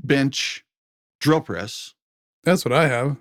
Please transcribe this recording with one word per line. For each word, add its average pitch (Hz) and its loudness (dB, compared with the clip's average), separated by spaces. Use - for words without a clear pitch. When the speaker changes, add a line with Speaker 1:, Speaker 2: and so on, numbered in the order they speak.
Speaker 1:
bench 139 -2
drill 156 4
press." 98 -10
Speaker 2:
That's 180 2
what - -2
I 160 4
have. 135 -2